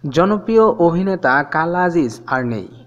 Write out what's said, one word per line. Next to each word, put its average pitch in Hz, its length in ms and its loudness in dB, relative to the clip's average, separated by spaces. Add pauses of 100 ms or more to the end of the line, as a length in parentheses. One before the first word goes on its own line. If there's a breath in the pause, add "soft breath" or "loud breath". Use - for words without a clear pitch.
(100)
জনপ্রিয় 208 520 2
অভিনেতা 170 800 2
কালা 170 400 -2
আজিজ 165 440 -2
আর 127 200 -4
নেই 104 220 -8 (180)